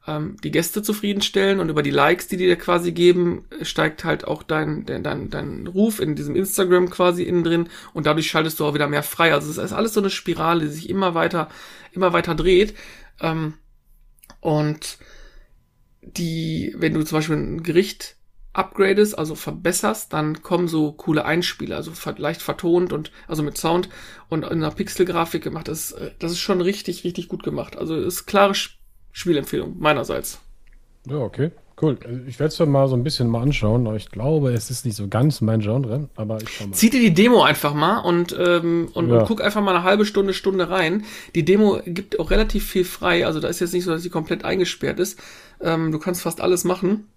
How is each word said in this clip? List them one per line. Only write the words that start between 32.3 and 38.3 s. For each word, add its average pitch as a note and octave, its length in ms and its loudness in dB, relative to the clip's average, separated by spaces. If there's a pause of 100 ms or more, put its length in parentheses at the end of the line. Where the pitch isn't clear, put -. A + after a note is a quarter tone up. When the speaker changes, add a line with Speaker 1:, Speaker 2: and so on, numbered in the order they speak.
Speaker 2:
werd's D3+ 200 0
mir E3+ 60 6
mal C#3 240 4
so C3 60 2
ein A#2+ 80 2
bisschen C3 240 0
mal A#2 140 0
anschauen, A#2+ 460 2
aber A2 80 -4
ich - 160 -8
glaube, C3+ 400 0
es A#2 180 -2
ist B2 160 -8
nicht G#2+ 100 -2
so G2+ 120 -8
ganz B2 320 2
mein A2 220 2
Genre, B2 540 -2
aber A2 260 -6
ich A2+ 80 -12
schau - 180 -10
mal. G2 60 -10
Speaker 1:
Zieh A3 160 6
dir C4+ 100 2
die G#3+ 140 6
Demo A3 300 8
einfach C#3+ 300 2
mal E3+ 260 2
und, F3 380 0